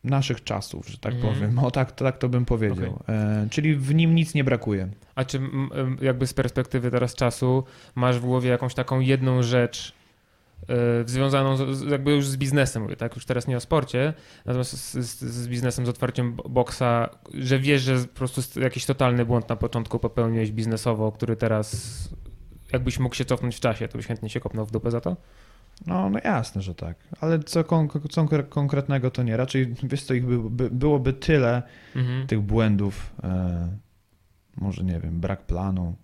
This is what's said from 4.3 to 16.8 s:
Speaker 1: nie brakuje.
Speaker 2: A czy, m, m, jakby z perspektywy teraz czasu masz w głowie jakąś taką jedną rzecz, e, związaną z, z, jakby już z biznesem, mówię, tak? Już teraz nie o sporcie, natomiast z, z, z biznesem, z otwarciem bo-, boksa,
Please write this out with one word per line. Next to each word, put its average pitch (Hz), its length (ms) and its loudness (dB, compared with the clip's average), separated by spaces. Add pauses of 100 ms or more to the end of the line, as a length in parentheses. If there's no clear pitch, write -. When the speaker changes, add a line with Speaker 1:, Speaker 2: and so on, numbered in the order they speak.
Speaker 1:
nie 147 100 2
brakuje. 107 460 0 (260)
Speaker 2:
A 131 100 -2
czy, 135 120 -4
m, 135 360 -2
m, 131 280 -2
jakby 131 260 0
z - 60 -6
perspektywy 123 580 -2
teraz 123 240 0
czasu 127 480 2 (320)
masz 123 240 2
w - 20 -6
głowie 123 280 2
jakąś 127 240 0
taką 131 260 0
jedną 127 440 4
rzecz, 120 500 0 (760)
e, 123 60 0 (320)
związaną 135 500 2
z, 135 200 0
z, 135 40 -6 (100)
jakby 139 200 2
już 143 160 4
z 135 100 -4
biznesem, 135 460 2
mówię, 92 120 -6
tak? 117 200 -6
Już 120 100 -12
teraz 120 220 -2
nie 127 100 0
o - 20 -2
sporcie, 143 540 0 (320)
natomiast 123 320 -2
z, - 200 -12
z, 120 220 -6
z 120 280 -6
biznesem, 123 380 -2
z 120 40 0
otwarciem 123 460 -2
bo-, - 140 -12
boksa, 120 600 2 (240)